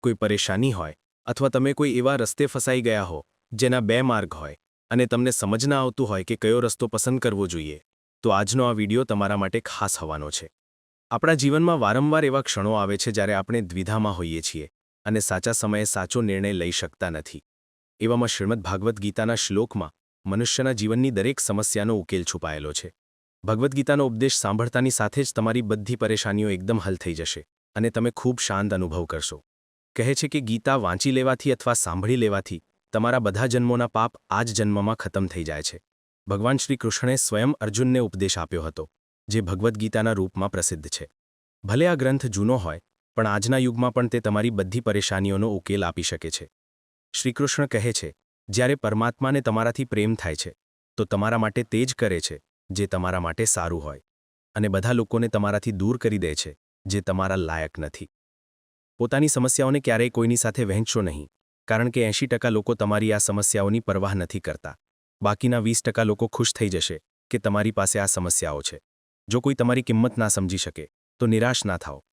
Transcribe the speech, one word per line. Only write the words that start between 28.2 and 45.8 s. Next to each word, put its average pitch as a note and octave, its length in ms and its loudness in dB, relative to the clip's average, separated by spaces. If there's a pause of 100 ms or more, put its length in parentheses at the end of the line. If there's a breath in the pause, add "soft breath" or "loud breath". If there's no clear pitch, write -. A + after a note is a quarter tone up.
શાંત G2+ 360 -2
અનુભવ F2+ 300 -2
કરશો. D2+ 400 -8 (520)
કહે B2 180 0
છે C#3+ 140 -2
કે D3 120 -2
ગીતા A#2 360 0
વાંચી F#2+ 340 0
લેવાથી C3 420 2
અથવા A#2+ 200 0
સાંભળી G2 440 0
લેવાથી G2+ 460 0 (300)
તમારા A#2+ 260 2
બધા G#2+ 280 0
જન્મોના A#2+ 400 2
પાપ A2+ 260 0 (180)
આ G2+ 120 2
જ A2+ 120 -4
જન્મમાં G#2 420 2
ખતમ F#2+ 300 -2
થઈ F2 180 -6
જાય D2+ 180 -6
છે. - 180 -8 (480)
ભગવાન G#2 280 0
શ્રી C3 200 -2
કૃષ્ણે B2 400 0
સ્વયં A#2+ 440 0
અર્જુનને B2 380 2
ઉપદેશ G2 400 0
આપ્યો E2 240 -4
હતો, D#2 280 -10 (380)
જે G#2+ 120 0
ભગવદ્ G2 360 0
ગીતાના A2 360 0
રૂપમાં F#2+ 380 -2
પ્રસિદ્ધ E2+ 380 -4
છે. - 200 -10 (560)
ભલે A#2+ 220 2
આ F3 80 4
ગ્રંથ C3 320 0
જૂનો G#2+ 300 0
હોય, E2+ 240 -6 (360)
પણ A2+ 100 2
આજના G#2+ 320 0
યુગમાં B2 340 0
પણ B2 160 2
તે A#2+ 120 0
તમારી G#2+ 300 0
બધી G2 300 -2
પરેશાનીઓનો G2 680 0
ઉકેલ G2 340 -2